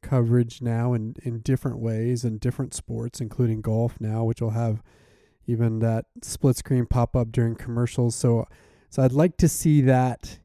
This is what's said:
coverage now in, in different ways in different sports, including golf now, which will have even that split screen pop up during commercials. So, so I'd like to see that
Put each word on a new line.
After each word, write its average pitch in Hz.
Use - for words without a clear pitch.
coverage 120
now 120
in, 110
in 117
different 123
ways 113
in 110
different 123
sports, 117
including 110
golf 113
now, 113
which 113
will 113
have 113
even 113
that 113
split -
screen 123
pop -
up 117
during 117
commercials. 120
So, 117
so 135
I'd 131
like 156
to 170
see 151
that 127